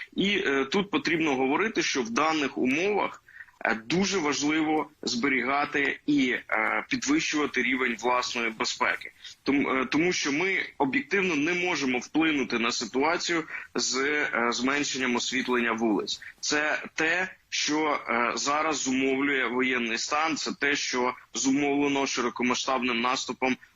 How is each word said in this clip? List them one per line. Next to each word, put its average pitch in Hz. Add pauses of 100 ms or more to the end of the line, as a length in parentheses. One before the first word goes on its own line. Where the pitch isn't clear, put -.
(160)
І, 196
е, 139
тут 190
потрібно 156
говорити, 156
що 139
в 113
даних 147
умовах, 156 (420)
е, 110 (100)
дуже 185
важливо 151 (120)
зберігати 135
і, 139 (200)
е, 107
підвищувати 139
рівень 123
власної 120
безпеки. 110 (320)
Том-, 139
е, 131
тому 160
що 151
ми 175 (120)
об'єктивно 156
не 151
можемо 147
вплинути 143
на 117
ситуацію 156 (320)
з, 123
е, 135
зменшенням 131
освітлення 123
вулиць. 110 (180)
Це 151 (120)
те, 175 (220)
що, 151 (100)
е, 117
зараз 143
зумовлює 135
воєнний 123
стан, 151
це -
те, 147
що 127 (200)
зумовлено 139
широкомасштабним 123
наступом 127 (180)